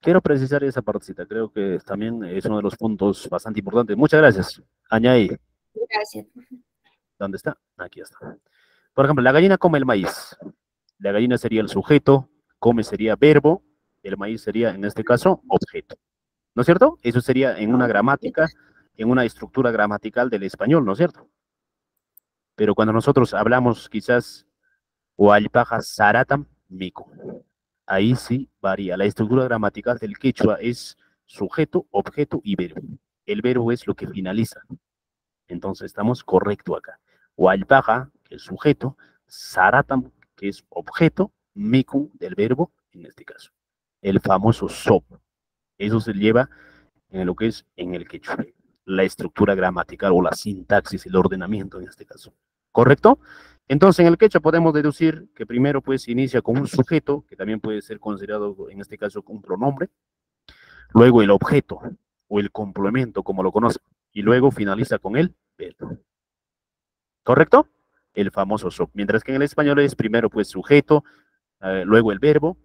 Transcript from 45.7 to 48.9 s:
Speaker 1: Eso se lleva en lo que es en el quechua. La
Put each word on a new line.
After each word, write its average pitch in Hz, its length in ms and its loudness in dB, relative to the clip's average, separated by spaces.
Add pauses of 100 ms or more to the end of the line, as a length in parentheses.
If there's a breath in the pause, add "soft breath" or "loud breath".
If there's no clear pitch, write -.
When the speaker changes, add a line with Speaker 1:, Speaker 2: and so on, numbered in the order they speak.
Speaker 1:
Eso 104 220 -4
se 110 140 -6
lleva 110 360 2 (600 soft breath)
en 92 180 -8
lo 90 80 -4
que 110 140 -4
es - 260 -10
en 90 220 -12
el 85 100 -14
quechua. - 300 -14 (480)
La 95 180 -2